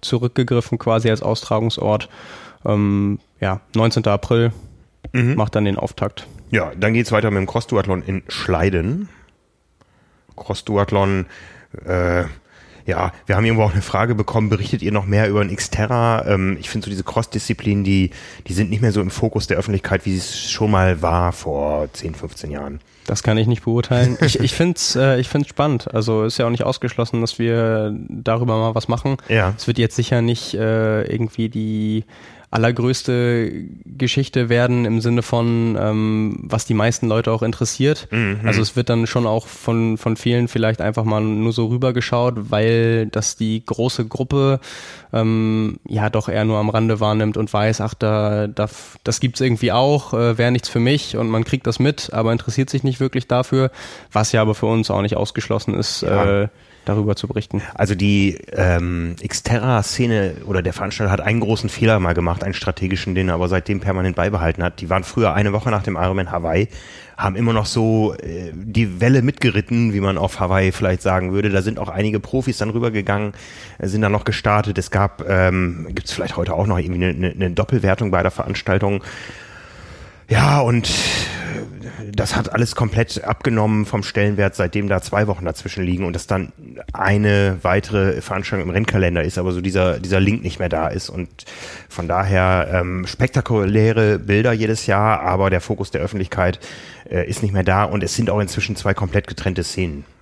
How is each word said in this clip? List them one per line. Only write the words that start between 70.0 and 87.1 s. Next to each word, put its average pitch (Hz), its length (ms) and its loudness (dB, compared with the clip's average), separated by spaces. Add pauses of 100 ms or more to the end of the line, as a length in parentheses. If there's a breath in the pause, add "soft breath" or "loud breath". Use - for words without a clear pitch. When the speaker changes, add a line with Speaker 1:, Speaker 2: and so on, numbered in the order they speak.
Speaker 2:
man 95 160 0
auf 90 240 -2
Hawaii 95 320 2
vielleicht 92 300 0
sagen 92 320 0
würde. 101 160 2
Da 98 100 2
sind 104 180 -4
auch 95 120 -6
einige 104 280 0
Profis 131 380 -2
dann 107 140 -2
rübergegangen, 104 640 -2 (440 loud breath)
äh, - 80 -4
sind 101 140 0
dann 101 120 2
noch 104 120 0
gestartet. 104 540 0
Es - 120 -6
gab, 98 380 0
ähm, 90 640 2
gibt's - 220 -8
vielleicht 92 260 -6
heute 85 160 -2
auch 92 120 2
noch 95 120 2
irgendwie 87 260 -2
eine, 90 100 2
eine, 87 200 -2
eine 92 160 -2
Doppelwertung 98 600 0
bei 90 120 2
der 92 80 2
Veranstaltung. 98 720 -2 (1300 loud breath)
Ja, 143 300 4
und 120 280 2 (1200 loud breath)
das 95 240 0
hat 110 160 -2
alles 113 240 0
komplett 113 480 0
abgenommen 107 600 2
vom 101 200 -2
Stellenwert, 101 500 0
seitdem 101 340 -2
da 95 140 0
zwei 104 240 0
Wochen 92 180 -4
dazwischen 87 400 -6
liegen 90 200 0
und 85 100 -4
es - 140 -8
dann 95 240 -2 (400)
eine 101 720 2